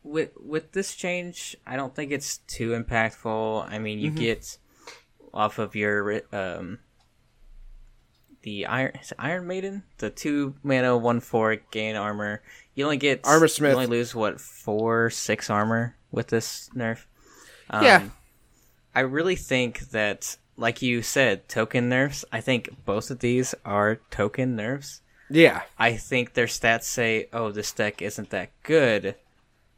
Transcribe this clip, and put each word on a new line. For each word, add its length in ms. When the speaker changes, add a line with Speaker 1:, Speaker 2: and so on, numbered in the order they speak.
Speaker 1:
With, 300
with 320
this 240
change, 600
I 100
don't 180
think 180
it's 280
too 320
impactful. 1000
I 100
mean, 200
you 120
Speaker 2:
Mm-hmm. 80
Speaker 1:
get 380
off 260
of 160
your, 460
um, 480
the 220
Iron, 360
is 100
it 80
Iron 280
Maiden, 360
the 120
two 540
mana, 340
one 220
four, 360
gain 240
armor. 460
You 100
only 120
get 280
Speaker 2:
Armor 220
Smith. 240
Speaker 1:
you 40
only 120
lose, 280
what, 240
four, 720
six 400
armor 460
with 160
this 480
nerf. 300
Speaker 2:
Yeah. 320
Speaker 1:
Um, 80
I 60
really 340
think 560
that, 460
like 260
you 200
said, 480
token 400
nerfs. 420
I 80
think 300
both 260
of 80
these 340
are 320
token 460
nerfs. 460
Speaker 2:
Yeah. 340
Speaker 1:
I 200
think 360
their 140
stats 360
say, 500
"Oh, 180
this 220
deck 280
isn't 280
that 220
good," 520